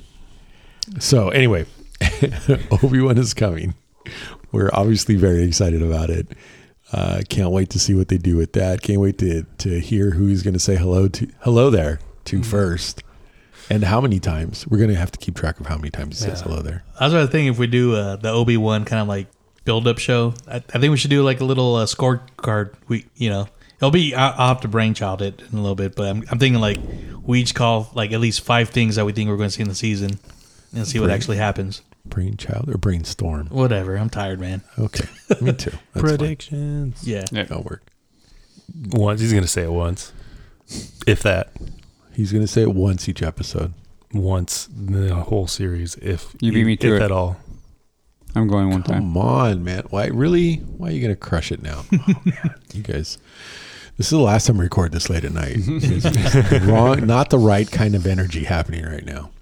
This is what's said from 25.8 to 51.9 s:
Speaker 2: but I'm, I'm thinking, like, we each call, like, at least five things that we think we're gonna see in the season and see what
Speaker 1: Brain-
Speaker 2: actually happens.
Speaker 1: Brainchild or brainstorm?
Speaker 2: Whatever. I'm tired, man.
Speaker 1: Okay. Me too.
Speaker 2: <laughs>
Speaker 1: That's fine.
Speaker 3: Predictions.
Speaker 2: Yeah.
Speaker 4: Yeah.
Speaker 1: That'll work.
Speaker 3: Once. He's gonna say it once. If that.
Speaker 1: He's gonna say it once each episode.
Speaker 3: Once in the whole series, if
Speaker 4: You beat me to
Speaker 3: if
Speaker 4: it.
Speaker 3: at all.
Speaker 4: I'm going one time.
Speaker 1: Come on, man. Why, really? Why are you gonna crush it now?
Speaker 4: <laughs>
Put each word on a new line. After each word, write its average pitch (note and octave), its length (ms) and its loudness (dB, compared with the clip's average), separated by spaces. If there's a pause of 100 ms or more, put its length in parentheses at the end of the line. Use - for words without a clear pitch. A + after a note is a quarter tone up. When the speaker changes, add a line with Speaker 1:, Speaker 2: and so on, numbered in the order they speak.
Speaker 2:
but G2+ 120 -4
I'm, G#2 240 -4
I'm A#2+ 80 -2
thinking, B2+ 220 4
like, G#2 160 0 (460)
we B2 180 2
each B2 140 -2
call, A2+ 380 0
like, A2 200 -4
at A2+ 60 -2
least A#2 220 0
five A#2 280 2
things A2 260 0
that G#2+ 100 2
we G#2 60 -2
think G#2+ 180 -2
we're G2+ 80 0
gonna G#2 120 0
see G2 140 -6
in G#2 60 -2
the F#2+ 60 -6
season G2+ 440 -2 (540)
and A2 140 -6
see A#2 120 -2
what - 80 2
Speaker 1:
Brain- G2+ 80 2
Speaker 2:
actually G#2+ 220 -2
happens. G2+ 440 -4 (240)
Speaker 1:
Brainchild - 640 -6
or - 80 -4
brainstorm? D#2+ 720 -4
Speaker 2:
Whatever. G2+ 500 0
I'm A2 140 -2
tired, F#2+ 280 -6
man. F#2 220 -6 (160)
Speaker 1:
Okay. - 300 -4 (340)
Me B2+ 120 0
too. - 180 -6
Speaker 2:
<laughs> - 220 -16
Speaker 1:
That's - 0 -
fine. - 100 -4
Speaker 3:
Predictions. D3 1040 -4
Speaker 2:
Yeah. G2+ 240 -4
Speaker 4:
Yeah. G#2+ 120 -4
Speaker 1:
That'll - 200 -8
work. - 200 -12 (1080)
Speaker 3:
Once. G#2+ 300 0
He's A2+ 120 2
gonna F#2+ 140 2
say F2+ 160 -2
it E2 80 -4
once. E2+ 420 -4 (960)
If G#2 160 2
that. F#2 260 0 (640)
Speaker 1:
He's G2+ 180 -2
gonna G#2+ 160 0
say A#2 140 2
it G#2+ 120 4
once F#2+ 360 0
each - 140 -6
episode. D#2+ 500 -6 (400)
Speaker 3:
Once F#2+ 540 -2
in G2 260 -6 (140)
the F2+ 80 0
whole F2+ 320 -2
series, F2 480 -4
if - 440 -6
Speaker 4:
You A2+ 140 2
beat A2 120 4
me A2 120 2
to A2 180 4
Speaker 3:
if G2 60 4
Speaker 4:
it. - 40 2
Speaker 3:
at G2 60 0
all. F2+ 260 0 (1000)
Speaker 4:
I'm A2+ 120 2
going G2 220 2
one F#2 140 0
time. F2+ 160 0
Speaker 1:
Come E2+ 180 0
on, A2+ 460 2
man. F2+ 260 -4
Why, G2+ 180 -2
really? E3+ 500 2
Why - 320 -8
are - 20 -4
you D3 100 -2
gonna G#2+ 140 0
crush - 360 -4
it - 120 -6
now? D2+ 240 -10
Speaker 4:
<laughs> - 60 2